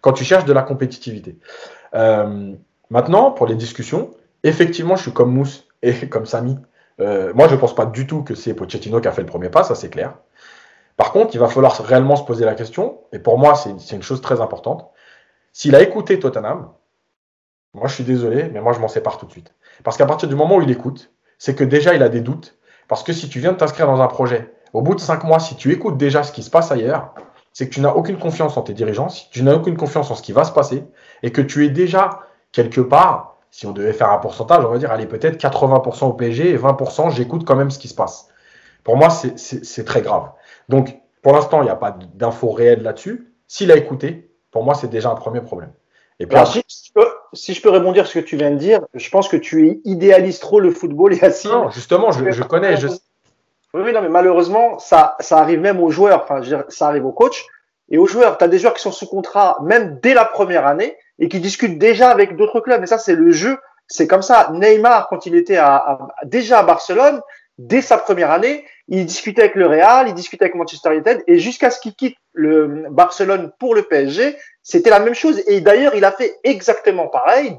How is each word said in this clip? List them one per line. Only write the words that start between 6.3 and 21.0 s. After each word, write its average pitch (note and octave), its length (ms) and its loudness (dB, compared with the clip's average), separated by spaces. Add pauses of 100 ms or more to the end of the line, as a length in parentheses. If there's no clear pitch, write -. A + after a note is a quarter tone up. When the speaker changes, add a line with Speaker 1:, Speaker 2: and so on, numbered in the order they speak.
Speaker 1:
Euh, G2 340 -4
moi, C#3+ 140 6
je C3+ 80 2
pense B2+ 180 0
pas A2 120 -2
du A#2 200 -8
tout D#3 160 -8
que - 120 -10
c'est - 200 -10
Pochettino G#2+ 460 -8
qui - 80 -4
a F2 40 -4
fait G2 100 -6
le E2+ 40 -10
premier F2+ 240 -10
pas, - 140 2
ça A#2+ 100 -4
c'est - 160 -14
clair. A#2+ 240 -10 (840)
Par - 160 -2
contre, A3 220 0
il A#2 40 -6
va A#2 100 2
falloir - 340 4
réellement C3 340 2
se - 60 -4
poser A#2 220 -4
la A2 100 0
question, F3+ 460 -8 (120)
et - 60 -14
pour A#2 200 0
moi, C#3+ 160 6
c'est, G#2 260 -8
c'est - 160 -16
une F#2 60 -14
chose C3 180 -8
très A#2+ 200 -4
importante. - 500 -8 (640)
S'il C#3+ 220 0
a D3+ 80 8
écouté G3+ 360 0
Tottenham, B2 500 -6 (1080)
moi A2+ 140 -8
je C3+ 60 -8
suis B2+ 100 -10
désolé, B2+ 480 -2
mais G#2+ 80 -12
moi A#2+ 140 0
je A2 40 -10
m'en A2 100 -6
sépare - 280 -6
tout - 100 -20
de - 60 -20
suite. - 220 -20 (300)
Parce A#2 120 -6
qu'à C#3+ 100 4
partir D#3 220 -4
du C#3 60 -4
moment D#3 220 2
où F3 60 4
il C3+ 80 -2
écoute, B2+ 400 -8 (280)